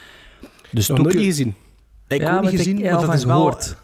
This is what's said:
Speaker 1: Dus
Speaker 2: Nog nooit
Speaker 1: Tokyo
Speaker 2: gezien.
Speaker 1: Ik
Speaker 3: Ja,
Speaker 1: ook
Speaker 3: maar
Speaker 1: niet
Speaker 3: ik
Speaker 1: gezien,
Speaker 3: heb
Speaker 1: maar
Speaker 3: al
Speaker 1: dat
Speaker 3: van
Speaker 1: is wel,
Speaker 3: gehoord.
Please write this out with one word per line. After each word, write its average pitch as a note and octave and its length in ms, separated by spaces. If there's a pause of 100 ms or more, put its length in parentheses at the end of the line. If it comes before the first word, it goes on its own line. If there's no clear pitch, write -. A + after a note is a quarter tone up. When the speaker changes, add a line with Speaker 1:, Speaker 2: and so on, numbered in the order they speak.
(720)
Speaker 1:
Dus A2+ 160
Speaker 2:
Nog C#3 100
nooit C#3+ 140
Speaker 1:
Tokyo G3+ 160
Speaker 2:
gezien. C#3+ 280 (520)
Speaker 1:
Ik C#3+ 140
Speaker 3:
Ja, D3+ 60
Speaker 1:
ook E3+ 60
Speaker 3:
maar F#3+ 80
Speaker 1:
niet F#3+ 100
Speaker 3:
ik F#3+ 60
Speaker 1:
gezien, F3+ 180
Speaker 3:
heb G3+ 100
Speaker 1:
maar F3 80
Speaker 3:
al F3 60
Speaker 1:
dat E3 100
Speaker 3:
van E3 100
Speaker 1:
is B2 60
wel, C#3+ 120
Speaker 3:
gehoord. - 460